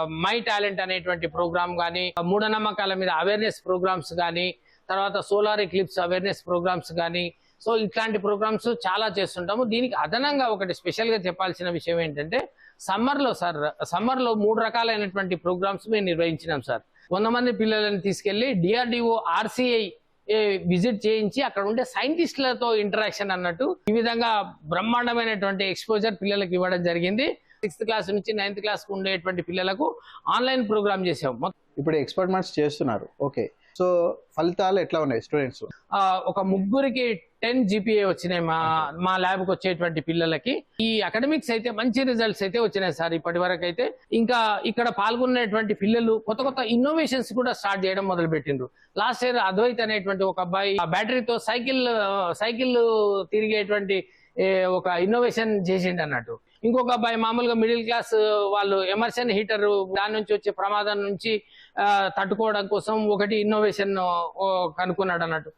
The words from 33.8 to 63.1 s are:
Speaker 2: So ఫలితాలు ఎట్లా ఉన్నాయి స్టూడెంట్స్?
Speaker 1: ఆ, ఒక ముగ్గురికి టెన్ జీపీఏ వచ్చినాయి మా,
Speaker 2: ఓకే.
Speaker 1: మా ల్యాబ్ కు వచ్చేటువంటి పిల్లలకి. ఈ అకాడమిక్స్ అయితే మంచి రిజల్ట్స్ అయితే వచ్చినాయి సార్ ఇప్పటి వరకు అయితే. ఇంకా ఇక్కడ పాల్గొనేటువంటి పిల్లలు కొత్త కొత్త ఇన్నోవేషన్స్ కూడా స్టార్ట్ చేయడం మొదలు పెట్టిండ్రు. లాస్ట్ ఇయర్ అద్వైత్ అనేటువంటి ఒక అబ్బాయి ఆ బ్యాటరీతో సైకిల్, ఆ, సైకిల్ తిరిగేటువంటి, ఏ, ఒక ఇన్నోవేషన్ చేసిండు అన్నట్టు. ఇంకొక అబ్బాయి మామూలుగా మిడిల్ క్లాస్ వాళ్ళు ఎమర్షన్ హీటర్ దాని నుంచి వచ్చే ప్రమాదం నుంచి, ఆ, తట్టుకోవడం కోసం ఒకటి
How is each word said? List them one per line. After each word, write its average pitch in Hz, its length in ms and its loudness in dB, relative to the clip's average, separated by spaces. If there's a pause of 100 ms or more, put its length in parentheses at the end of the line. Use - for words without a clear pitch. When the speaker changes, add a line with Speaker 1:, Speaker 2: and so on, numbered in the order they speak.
Speaker 2:
So 180 300 2 (240)
ఫలితాలు 185 440 0
ఎట్లా 165 200 -2
ఉన్నాయి 131 220 0
స్టూడెంట్స్? 135 420 -4 (300)
Speaker 1:
ఆ, 190 320 2
ఒక 185 140 -2
ముగ్గురికి 226 760 0
టెన్ 233 540 -2
జీపీఏ 208 360 2
వచ్చినాయి 180 360 0
మా, 160 480 0
Speaker 2:
ఓకే. 160 140 -8
Speaker 1:
మా 185 140 2
ల్యాబ్ 185 300 0
కు 190 60 2
వచ్చేటువంటి 170 480 -2
పిల్లలకి. 165 640 -2 (160)
ఈ 220 200 2
అకాడమిక్స్ 240 500 0
అయితే 233 200 -2
మంచి 233 320 0
రిజల్ట్స్ 226 400 0
అయితే 196 160 0
వచ్చినాయి 190 340 2
సార్ 165 200 -2
ఇప్పటి 170 260 -2
వరకు 180 260 0
అయితే. 208 300 -2 (180)
ఇంకా 226 520 2
ఇక్కడ 233 240 0
పాల్గొనేటువంటి 226 840 0
పిల్లలు 220 520 2
కొత్త 214 160 -2
కొత్త 262 160 -2
ఇన్నోవేషన్స్ 254 720 2
కూడా 247 200 0
స్టార్ట్ 196 340 -2
చేయడం 190 220 0
మొదలు 175 180 0
పెట్టిండ్రు. 143 440 -2 (280)
లాస్ట్ 233 260 0
ఇయర్ 247 120 2
అద్వైత్ 220 440 2
అనేటువంటి 196 440 0
ఒక 185 160 0
అబ్బాయి 190 400 0
ఆ 170 40 2
బ్యాటరీతో 220 540 0
సైకిల్, 247 500 0
ఆ, 196 440 0
సైకిల్ 233 440 0 (560)
తిరిగేటువంటి, 208 760 0 (300)
ఏ, 190 260 4
ఒక 185 220 0
ఇన్నోవేషన్ 214 840 2
చేసిండు 180 320 0
అన్నట్టు. 123 360 -4 (260)
ఇంకొక 240 280 2
అబ్బాయి 226 240 0
మామూలుగా 233 380 2
మిడిల్ 226 300 2
క్లాస్ 226 300 -2 (380)
వాళ్ళు 196 320 2
ఎమర్షన్ 226 460 0
హీటర్ 208 300 0 (380)
దాని 208 140 -2
నుంచి 214 200 -2
వచ్చే 208 200 0
ప్రమాదం 202 520 -2
నుంచి, 202 380 -2 (380)
ఆ, 196 300 2 (100)
తట్టుకోవడం 202 460 0
కోసం 214 420 0
ఒకటి 208 280 2